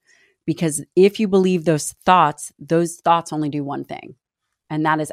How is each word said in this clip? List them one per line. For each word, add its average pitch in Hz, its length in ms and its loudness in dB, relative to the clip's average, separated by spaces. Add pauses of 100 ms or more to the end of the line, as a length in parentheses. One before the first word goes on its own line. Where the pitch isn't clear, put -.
(460)
because 151 380 -4 (100)
if 202 240 4
you 220 80 0
believe 185 380 2
those 156 280 0 (120)
thoughts, 170 540 2
those 165 380 -2
thoughts 170 360 0
only 151 160 -4
do 143 160 -6
one 139 200 -10
thing, - 300 -16 (560)
and 156 160 -2
that 156 140 0
is 147 120 -6